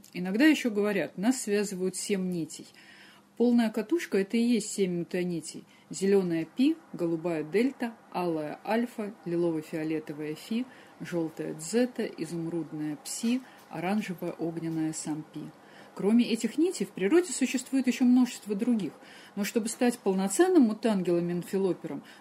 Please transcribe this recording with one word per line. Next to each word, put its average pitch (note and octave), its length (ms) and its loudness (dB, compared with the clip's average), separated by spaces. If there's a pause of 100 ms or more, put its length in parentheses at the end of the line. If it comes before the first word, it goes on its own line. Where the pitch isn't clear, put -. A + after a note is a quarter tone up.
(140)
Иногда F#3+ 320 2
еще C#4+ 240 4
говорят: G3+ 480 -2
"Нас A#3 260 2
связывают G3 520 0
семь F#3+ 340 -2
нитей". E3 380 -6 (720)
Полная A#3+ 320 4
катушка — A3 500 -2
это G3 160 0
и A#3 60 4
есть A#3 300 2
семь F3+ 280 0
мутанитей. F3 640 -4 (260)
Зеленая F3+ 560 2
Пи, C#4+ 300 2 (160)
голубая E3 520 -2
Дельта, A3+ 500 0 (180)
алая D#3+ 540 -4
Альфа, A3+ 480 -2 (120)
лилово-фиолетовая D#3 1120 -4
Фи, A3+ 300 -6 (340)
желтая D#3+ 540 -6
Дзета, A3 520 -2
изумрудная D#3 1000 -6
Пси, B3 360 -2 (280)
оранжевая F3+ 640 -4
огненная E3 580 -4
Сампи. D#3 520 -8 (520)
Кроме A3+ 340 4
этих A3+ 280 -2
нитей, D#4+ 280 0
в - 40 -10
природе C#4+ 420 2
существует C4 560 -2
еще B3 180 2
множество B3 500 4
других. G#3 360 0 (440)
Но G3+ 100 -2
чтобы A3+ 240 -2
стать A#3+ 300 0
полноценным A3+ 640 4
мутангелом-инфилопером, F3 1400 0 (200)